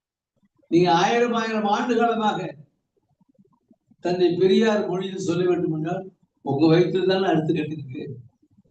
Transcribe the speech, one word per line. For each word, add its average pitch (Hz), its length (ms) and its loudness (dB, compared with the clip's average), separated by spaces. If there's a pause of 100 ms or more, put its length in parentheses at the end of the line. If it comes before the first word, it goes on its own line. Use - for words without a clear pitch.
(720)
நீங்க 175 160 4 (140)
ஆயிரம் 233 380 2
ஆயிரம் 220 340 -4
ஆண்டு 247 240 -2
காலமாக 214 420 0 (1700)
தந்தை 349 240 2 (100)
பெரியார் 214 500 4
மொழியில் 185 380 -6
சொல்ல 175 220 -2
வேண்டும் 160 280 0
என்றால் 180 260 -6 (420)
உங்க 143 260 0
வயிற்றில் 180 400 2
தானே 190 200 0
அறுத்து 156 220 0
கட்டிருக்கு. 151 500 -8 (680)